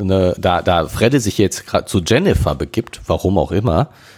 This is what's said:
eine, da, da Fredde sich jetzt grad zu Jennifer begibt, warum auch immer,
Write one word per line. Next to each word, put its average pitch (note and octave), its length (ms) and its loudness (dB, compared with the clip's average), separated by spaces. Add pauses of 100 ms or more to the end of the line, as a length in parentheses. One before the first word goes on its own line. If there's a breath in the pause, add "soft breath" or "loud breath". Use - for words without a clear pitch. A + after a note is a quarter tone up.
eine, F#2+ 380 2
da, F2 240 0
da E2+ 240 2
Fredde B2 340 2
sich G#2 180 -4
jetzt - 280 0
grad - 220 -2
zu G2 120 0
Jennifer F2+ 560 2
begibt, - 500 -6
warum F#2 320 0
auch D2+ 140 0
immer, G2 360 0 (280 loud breath)